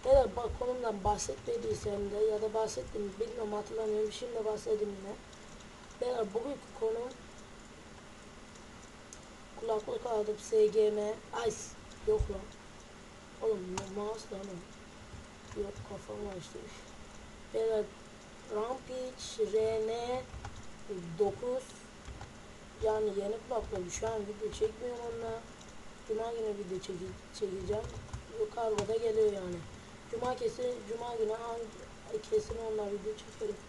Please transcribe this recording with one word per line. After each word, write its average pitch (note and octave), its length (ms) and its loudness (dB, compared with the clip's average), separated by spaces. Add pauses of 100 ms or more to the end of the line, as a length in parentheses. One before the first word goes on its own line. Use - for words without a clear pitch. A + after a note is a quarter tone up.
Beyler C4 300 10
bak, A#3+ 140 0 (100)
konumdan A#3+ 440 2
bahsetmediysem G3+ 1080 0
de G3+ 40 -2
ya G#3+ 260 4
da G#3+ 120 0
bahsettim A3 480 0
mi G3+ 180 -2
bilmiyorum, A3+ 340 -2
hatırlamıyorum. G#3+ 580 2
Şimdi A4+ 340 -2
bahsedeyim G#3 560 2
yine. G3 140 -6 (840)
Beyler A#3+ 320 2
bugünkü B3 260 0 (200)
konum A#3 300 2 (2500)
kulaklık A3 460 2
aldım, G#3+ 340 4
S G#3+ 280 8
G G#3+ 240 8
M. G#3 220 2 (200)
Ay, A#3 180 2
s-, - 240 -8 (320)
yok - 140 6
lan. F#3+ 240 0 (960)
Oğlum, F#3 340 2
ma-, G3 200 -4
mouse G#3 360 -2
lan G3 100 -4
o. F#3+ 160 -6 (1040)
Yok, G2+ 120 -2 (160)
kafam A2 280 -6 (100)
var G3 120 -4
işte. - 200 -10 (960)
Beyler, A3 300 6 (720)
Rampage B3+ 1000 0
R A3 340 6
N A#3+ 340 0 (1000)
dokuz, A#3+ 440 4 (1200)
yani G#3+ 260 6
yeni G3+ 260 0 (140)
kulaklık. G3+ 420 0
Şu - 160 0
an A3 140 0
video G#3 300 -2
çekmiyorum A3+ 480 0 (120)
onunla. A4+ 280 -4 (680)
Cuma A3+ 240 2
günü A3+ 180 0
video F#3+ 300 -2
çeke-, F#3 600 -6
çekeceğim. G3 440 0 (560)
Bu G#3+ 160 2
kargoda G#3+ 400 4
geliyor A3 380 6
yani. F3+ 240 -2 (540)
Cuma B3 240 2
kesin, B3 400 0 (140)
cuma A#3+ 260 -2
günü A3 180 4
an-, A#3 840 -4 (100)
kesin - 280 2
onunla A4 280 0
video G4+ 320 -2
çekerim. G#3 380 -4 (140)